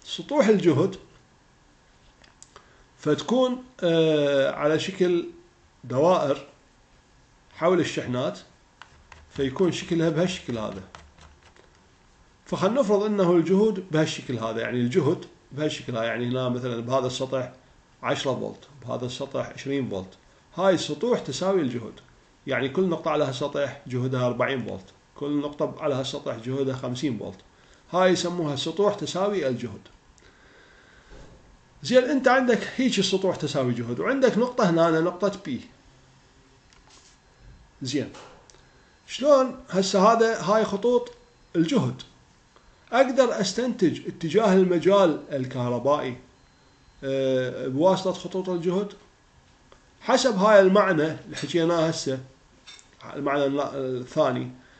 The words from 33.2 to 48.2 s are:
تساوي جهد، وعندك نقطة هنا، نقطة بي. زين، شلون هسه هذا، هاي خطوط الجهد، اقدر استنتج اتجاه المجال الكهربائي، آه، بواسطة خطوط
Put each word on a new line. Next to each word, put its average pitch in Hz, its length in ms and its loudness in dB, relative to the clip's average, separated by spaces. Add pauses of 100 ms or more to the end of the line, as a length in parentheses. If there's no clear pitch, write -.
تساوي 131 360 0
جهد، 120 280 -4
وعندك 247 380 2
نقطة 247 320 2
هنا، 165 300 4
نقطة 185 440 -2
بي. 123 160 -6 (2250)
زين، 127 300 -4 (920)
شلون 262 640 2
هسه 190 420 4
هذا، 226 300 2
هاي 208 220 2
خطوط 240 480 0 (440)
الجهد، 165 460 0 (880)
اقدر 240 480 2
استنتج 202 640 -2
اتجاه 190 480 2
المجال 180 800 4
الكهربائي، 127 840 -2 (880)
آه، 131 640 -2
بواسطة 175 440 2
خطوط 185 360 -8